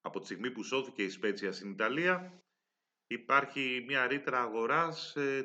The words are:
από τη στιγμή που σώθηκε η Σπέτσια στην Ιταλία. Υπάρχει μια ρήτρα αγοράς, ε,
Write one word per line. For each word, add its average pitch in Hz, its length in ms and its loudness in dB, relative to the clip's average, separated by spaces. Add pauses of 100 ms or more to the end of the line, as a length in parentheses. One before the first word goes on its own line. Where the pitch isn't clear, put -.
από - 180 -6
τη 95 60 -6
στιγμή 107 260 -6
που 113 120 -8
σώθηκε 131 400 -2
η 95 60 0
Σπέτσια 98 420 -2
στην 98 200 -8
Ιταλία. 156 720 0 (640)
Υπάρχει 131 800 2
μια 131 200 4
ρήτρα 139 340 2
αγοράς, 127 760 0
ε, 135 300 0